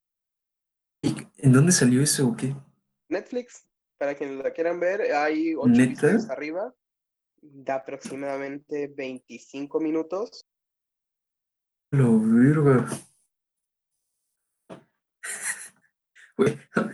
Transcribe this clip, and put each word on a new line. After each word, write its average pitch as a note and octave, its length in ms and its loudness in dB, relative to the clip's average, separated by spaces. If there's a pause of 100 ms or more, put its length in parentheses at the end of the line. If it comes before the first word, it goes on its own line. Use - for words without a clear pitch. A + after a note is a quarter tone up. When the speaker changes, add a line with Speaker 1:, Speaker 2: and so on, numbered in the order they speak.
(1040)
Speaker 1:
¿Y B2+ 120 -2 (240)
en C3+ 140 6
dónde D3 200 6
salió B2 300 4
eso C#3+ 260 0
o A2+ 80 -2
qué? C3+ 180 -6 (540)
Speaker 2:
Netflix, - 580 -8 (320)
para C#3+ 180 -4
quienes C#3 280 -8
la C3 80 -2
quieran E3+ 280 -2
ver, F#3+ 320 -2
hay D#3 420 0
ocho C3 140 0
Speaker 1:
¿Neta? B2 240 4
Speaker 2:
episodios F3+ 380 0
arriba, D#3 440 -8 (680)
de C3+ 320 -12
aproximadamente C#3 1160 -8
veinticinco C#3 920 -10
minutos. D#3+ 640 -6 (1500)
Speaker 1:
La C#3 120 4
verga. A#2+ 840 4 (3500)
Güey, - 220 2 (360)